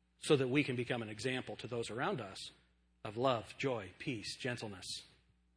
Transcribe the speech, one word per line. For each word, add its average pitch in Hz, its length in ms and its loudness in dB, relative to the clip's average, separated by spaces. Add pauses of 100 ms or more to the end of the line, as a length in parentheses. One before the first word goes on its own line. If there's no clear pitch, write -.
(200)
so - 140 6
that 131 160 6
we 139 140 6
can 131 100 0
become 120 280 0
an 107 60 -6
example 110 480 -2
to - 120 -8
those 117 220 -2
around 139 300 0
us 95 300 -8 (540)
of 107 120 -6
love, 120 400 4
joy, 120 280 0 (160)
peace, 113 360 -4
gentleness, 113 680 -6 (540)